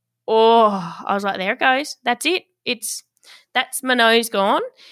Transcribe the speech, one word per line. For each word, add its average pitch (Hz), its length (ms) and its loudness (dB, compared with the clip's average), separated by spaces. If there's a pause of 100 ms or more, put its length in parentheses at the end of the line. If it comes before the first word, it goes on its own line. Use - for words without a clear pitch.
(260)
oh, 220 800 2
I 196 80 -2
was 196 80 -4
like, 196 160 -4
"There 190 140 -4
it 254 80 -8
goes. 269 420 -2
That's 240 240 -4
it. 349 180 -2 (200)
It's, - 400 -8 (500)
that's - 300 -4
my 262 100 0
nose 233 340 2
gone." 220 340 0 (300)